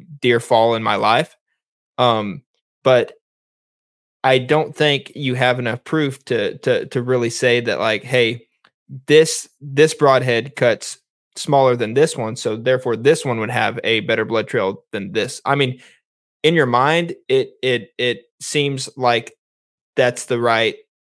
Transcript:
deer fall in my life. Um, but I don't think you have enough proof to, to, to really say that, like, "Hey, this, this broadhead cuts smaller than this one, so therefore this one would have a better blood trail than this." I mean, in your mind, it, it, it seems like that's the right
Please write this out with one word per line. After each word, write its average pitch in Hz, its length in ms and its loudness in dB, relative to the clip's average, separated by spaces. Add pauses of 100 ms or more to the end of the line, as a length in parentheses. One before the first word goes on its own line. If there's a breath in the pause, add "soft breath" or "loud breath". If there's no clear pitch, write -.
(200)
deer 120 200 2
fall 113 340 2
in 113 80 -4
my 107 140 0
life. 110 380 0 (640)
Um, 110 440 0 (420)
but 127 300 2 (1080)
I 131 160 4
don't 147 380 -2
think 147 380 -2
you 131 200 -4
have 123 240 0
enough 117 260 -6
proof 147 420 -4
to, 107 320 -2
to, - 280 -2
to 127 160 -6
really 123 280 -2
say 120 300 2
that, 110 180 -2
like, 107 260 -2
"Hey, 123 420 0 (600)
this, 156 420 4 (120)
this 143 340 2
broadhead 131 640 0
cuts 117 420 -2 (380)
smaller 135 400 2
than 113 180 -4
this 156 220 2
one, 110 200 -6
so 113 200 -6
therefore 123 400 -2
this 143 280 2
one 120 160 -2
would 107 100 -4
have 113 320 -2
a 110 180 0
better 110 260 -2
blood 110 200 -2
trail 98 460 -4
than 98 200 -10
this." 110 340 -4
I 135 80 0
mean, 131 260 -2 (640 loud breath)
in 160 120 4
your 151 120 4
mind, 151 480 2 (140)
it, 131 240 0 (100)
it, 123 340 -2
it 120 280 -4 (180)
seems 139 540 -4
like 120 360 0 (640)
that's 123 300 0
the 120 140 -2
right 113 360 0 (300)